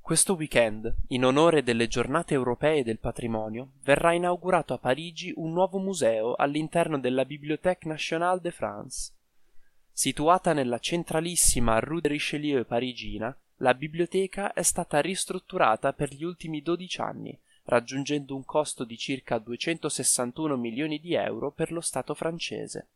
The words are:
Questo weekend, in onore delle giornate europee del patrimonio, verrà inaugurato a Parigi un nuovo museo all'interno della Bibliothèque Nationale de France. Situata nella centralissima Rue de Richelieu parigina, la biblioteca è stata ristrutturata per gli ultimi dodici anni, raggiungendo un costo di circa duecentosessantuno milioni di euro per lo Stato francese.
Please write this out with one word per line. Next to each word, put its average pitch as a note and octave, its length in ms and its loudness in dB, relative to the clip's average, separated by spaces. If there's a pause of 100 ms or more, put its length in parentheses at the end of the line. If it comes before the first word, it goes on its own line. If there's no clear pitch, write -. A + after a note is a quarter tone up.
Questo E3 320 2
weekend, A2+ 600 2 (140)
in B2+ 160 2
onore D3 400 6
delle A#2 240 2
giornate C3 460 0
europee C3+ 500 2
del A2+ 160 -2
patrimonio, A2+ 720 -4 (100)
verrà D3 300 4
inaugurato F3 640 0
a A#2 40 -4
Parigi D#3+ 600 -4
un E3 160 -4
nuovo F#3 240 2
museo B2+ 580 0
all'interno D3+ 640 0
della B2+ 240 2
Bibliothèque D3+ 680 -4
Nationale E3+ 520 -2
de E3 100 -4
France. G#2 640 -8 (840)
Situata D#3+ 540 4
nella B2 260 0
centralissima D#3 1000 2
Rue D#3 200 -2
de D3+ 80 -2
Richelieu D3 560 0
parigina, A#2 760 -4 (200)
la B2+ 160 4
biblioteca E3+ 800 -2
è - 80 -2
stata E3 400 0
ristrutturata E3+ 920 0
per C#3 220 -4
gli C#3 100 -10
ultimi D#3+ 380 -6
dodici E3+ 400 -4
anni, - 360 -6 (280)
raggiungendo C3+ 680 0
un C3+ 120 -8
costo D3 400 -2
di A2+ 120 -14
circa C3 420 -4
duecentosessantuno C3+ 1160 -2
milioni C3+ 460 -4
di E3 140 -2
euro A2+ 360 -2
per - 220 -4
lo E3+ 80 -4
Stato - 320 -4
francese. D#3+ 840 -6